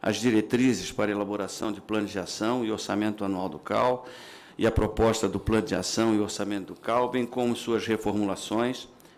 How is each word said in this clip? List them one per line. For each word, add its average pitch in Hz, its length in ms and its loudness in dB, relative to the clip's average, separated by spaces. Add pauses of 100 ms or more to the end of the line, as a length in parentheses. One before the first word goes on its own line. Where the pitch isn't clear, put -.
as 104 140 0
diretrizes 110 760 2
para 104 180 0
elaboração 101 640 -2
de 95 80 -10
planos 104 300 -2
de 101 80 -6
ação 113 480 -2
e 107 40 0
orçamento 104 540 -2
anual 95 240 -2
do 76 100 -10
cal 123 480 0 (520)
e 110 80 2
a 110 40 4
proposta 110 560 2
do 95 140 -2
plano 110 260 2
de 95 80 -4
ação 110 400 2
e 104 60 4
orçamento 101 540 -4
do - 40 -18
cal, 120 300 2
bem 127 160 0
como 120 320 0
suas 113 300 0
reformulações, 107 1000 0 (320)